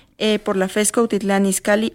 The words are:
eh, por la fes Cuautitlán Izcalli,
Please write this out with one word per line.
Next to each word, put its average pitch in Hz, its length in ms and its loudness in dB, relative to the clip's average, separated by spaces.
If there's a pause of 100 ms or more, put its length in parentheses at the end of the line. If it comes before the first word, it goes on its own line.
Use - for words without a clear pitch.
(180)
eh, 214 200 0
por 208 180 -4
la 190 120 0
fes 214 240 0
Cuautitlán 196 520 0
Izcalli, 208 500 0